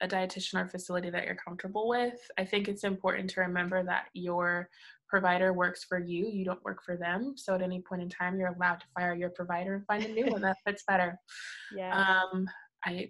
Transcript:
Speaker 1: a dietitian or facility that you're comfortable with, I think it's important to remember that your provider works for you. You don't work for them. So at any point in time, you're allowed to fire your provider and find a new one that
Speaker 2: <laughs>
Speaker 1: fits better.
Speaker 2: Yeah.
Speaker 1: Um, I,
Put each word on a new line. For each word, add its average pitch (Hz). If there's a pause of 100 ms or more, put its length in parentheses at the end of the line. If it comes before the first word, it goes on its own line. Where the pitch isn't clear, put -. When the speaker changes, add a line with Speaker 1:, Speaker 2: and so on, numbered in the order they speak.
Speaker 1:
a 185
dietitian 185
or 185
facility 180
that 175
you're 185
comfortable 190
with, 240 (180)
I 190
think 202
it's 202
important 190
to -
remember 180
that 180
your 175 (380)
provider 185
works 180
for 185
you. 175
You 196
don't -
work 190
for 175
them. 185
So 190
at 185
any 180
point 180
in 175
time, 180
you're 180
allowed 175
to - (100)
fire 175
your 175
provider 180
and 202
find 214
a 214
new 240
one 208
that 190
Speaker 2:
<laughs> -
Speaker 1:
fits 202
better. 185 (580)
Speaker 2:
Yeah. 190 (120)
Speaker 1:
Um, 185 (380)
I, 180